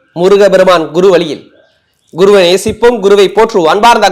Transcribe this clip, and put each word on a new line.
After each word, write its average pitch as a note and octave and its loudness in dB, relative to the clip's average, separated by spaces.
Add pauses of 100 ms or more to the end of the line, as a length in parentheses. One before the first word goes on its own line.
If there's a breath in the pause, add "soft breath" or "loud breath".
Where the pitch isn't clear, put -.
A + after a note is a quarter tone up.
(200)
முருக G3 2
பெருமான் F3+ 0
குரு F3+ 0
வழியில். E3 -4 (760)
குருவை G3 2
நேசிப்போம், G#3+ -2
குருவை G3 2 (100)
போற்றுவோம். G3+ 0
அன்பார்ந்த G#3 0